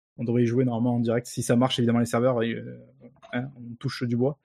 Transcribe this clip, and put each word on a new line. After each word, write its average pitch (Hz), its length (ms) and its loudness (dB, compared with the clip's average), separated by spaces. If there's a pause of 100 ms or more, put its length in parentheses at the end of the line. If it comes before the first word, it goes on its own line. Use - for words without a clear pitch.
(160)
on 127 60 -6
devrait 120 200 2
y 117 40 2
jouer 120 180 2
normalement 120 300 0
en 120 40 0
direct. 117 280 0
Si - 160 -6
ça 135 120 2
marche, 127 240 2
évidemment, 117 200 4
les 120 60 2
serveurs, 120 380 0
et, 113 100 -2
euh, 120 260 -12 (540)
hein, 123 240 -4
on 120 180 -14
touche - 280 -6
du 120 120 -2
bois. 127 300 0